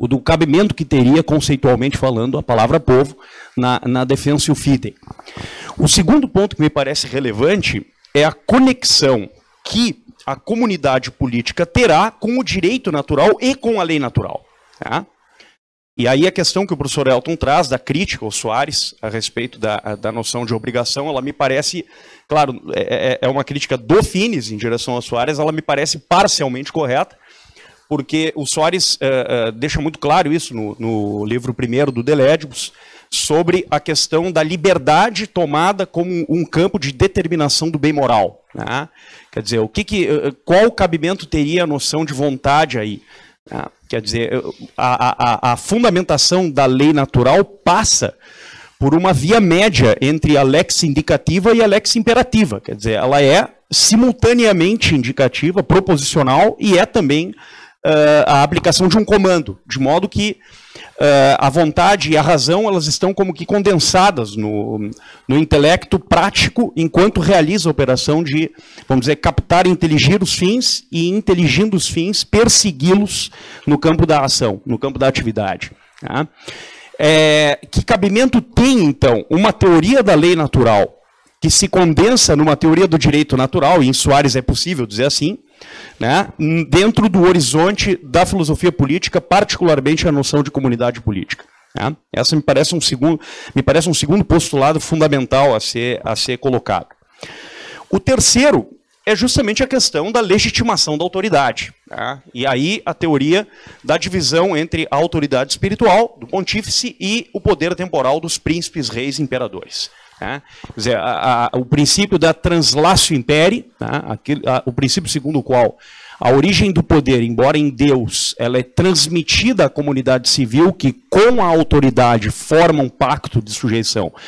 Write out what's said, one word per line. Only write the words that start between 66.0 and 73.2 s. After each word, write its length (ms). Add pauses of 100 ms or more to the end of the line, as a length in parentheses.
enquanto 440
realiza 480
a 40
operação 500
de, 300 (340)
vamos 160
dizer, 140
captar 500
e 40
inteligir 520
os 100
fins 600
e, 160
inteligindo 680
os 120
fins, 340
persegui-los 1080 (340)